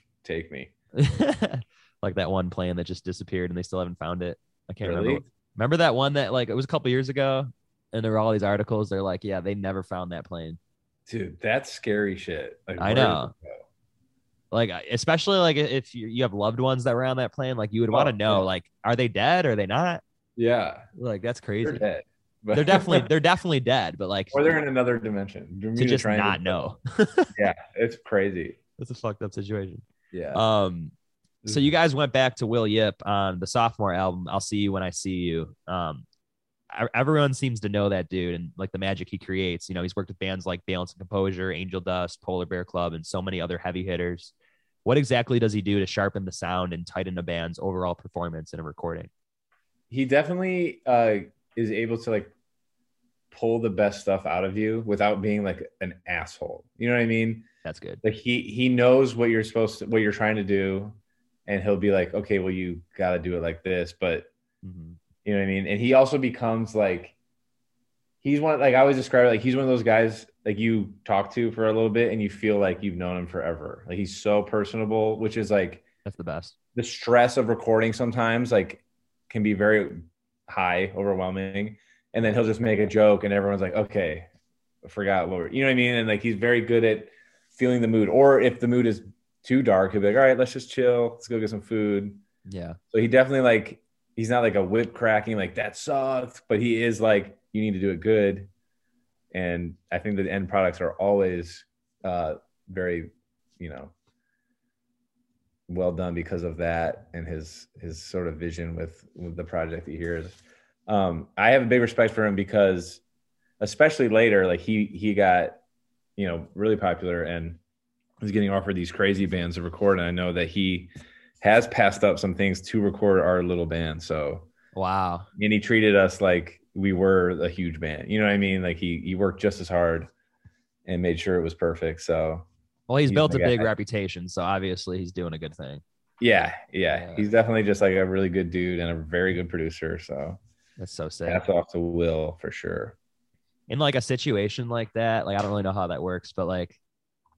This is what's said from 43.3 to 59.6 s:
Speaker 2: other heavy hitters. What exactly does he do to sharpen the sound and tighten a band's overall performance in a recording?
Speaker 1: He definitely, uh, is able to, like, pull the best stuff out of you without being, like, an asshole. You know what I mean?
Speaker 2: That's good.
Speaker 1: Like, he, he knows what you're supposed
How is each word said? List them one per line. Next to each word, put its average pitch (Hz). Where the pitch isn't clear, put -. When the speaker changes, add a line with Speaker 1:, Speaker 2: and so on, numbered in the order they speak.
Speaker 2:
other 85
heavy 90
hitters. 87
What 127
exactly 123
does 107
he 104
do 101
to 95
sharpen 98
the 90
sound 90
and 85
tighten 92
a 87
band's 85
overall 90
performance 82
in 82
a 80
recording? 82
Speaker 1:
He 135
definitely, 175
uh, 117
is 113
able 113
to, 117
like, 101
pull 117
the 113
best 101
stuff 95
out 87
of 95
you 110
without 104
being, 104
like, 95
an 92
asshole. -
You 117
know 123
what 120
I 117
mean? 113
Speaker 2:
That's 80
good. 90
Speaker 1:
Like, 107
he, 123
he 127
knows 123
what 117
you're 110
supposed 110